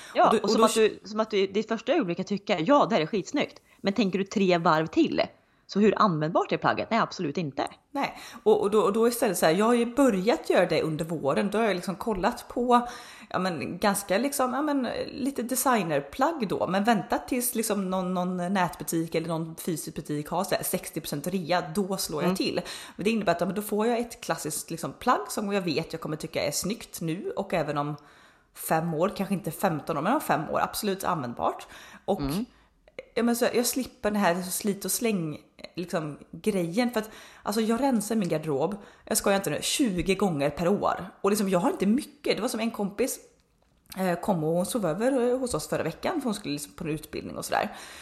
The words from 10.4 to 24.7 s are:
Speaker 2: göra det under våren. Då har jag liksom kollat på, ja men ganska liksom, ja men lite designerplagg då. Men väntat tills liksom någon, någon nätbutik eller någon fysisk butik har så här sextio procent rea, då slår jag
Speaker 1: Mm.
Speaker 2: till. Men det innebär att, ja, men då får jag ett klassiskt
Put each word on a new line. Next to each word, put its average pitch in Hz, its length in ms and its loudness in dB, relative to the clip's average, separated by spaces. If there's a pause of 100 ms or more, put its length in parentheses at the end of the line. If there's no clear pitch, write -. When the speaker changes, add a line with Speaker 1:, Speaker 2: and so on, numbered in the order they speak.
Speaker 2:
göra 196 160 6
det 160 160 2
under 156 220 -2
våren. 170 460 0
Då 202 80 0
har 233 60 2
jag 202 100 2
liksom 180 220 -4
kollat 214 520 -2
på, 240 400 2 (420)
ja - 80 -2
men 180 400 -4
ganska 196 400 0
liksom, 254 360 0
ja 269 80 -2
men 285 260 0 (240)
lite 262 300 -4
designerplagg 240 1080 0
då. - 180 0
Men 196 180 0
väntat 233 440 0
tills 247 260 -2
liksom 202 360 -2
någon, 185 240 -2
någon 180 220 -2
nätbutik 175 800 -2
eller 165 140 -2
någon 160 280 -4
fysisk 156 400 -6
butik 147 320 -6
har 180 160 -2
så 196 100 -2
här - 80 -2
sextio - 380 -6
procent 147 260 -6
rea, 175 360 0 (120)
då 196 220 -2
slår 151 260 -4
jag 180 60 0
Speaker 1:
Mm. 185 80 2
Speaker 2:
till. 202 240 -2 (360)
Men - 80 -6
det 214 60 4
innebär 208 220 2
att, 165 80 0
ja, 175 60 2
men 190 80 -2
då 208 80 -2
får 208 240 0
jag 240 120 2
ett 240 220 -6
klassiskt - 500 -6